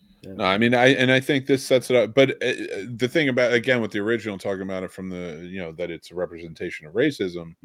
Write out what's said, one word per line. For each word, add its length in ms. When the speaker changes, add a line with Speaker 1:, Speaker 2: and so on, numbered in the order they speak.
Speaker 1:
yeah. 120
Speaker 2:
No, 120
I 120
mean, 160
I, 160
and 220
I 80
think 260
this 200
sets 240
it 80
up. 160
But, 180
uh, 420
the 160
thing 180
about, 240
again, 280
with 100
the 80
original, 380
talking 240
about 220
it 80
from 180
the, 400
you 100
know, 140
that 180
it's 200
a 40
representation 720
of 60
racism, 720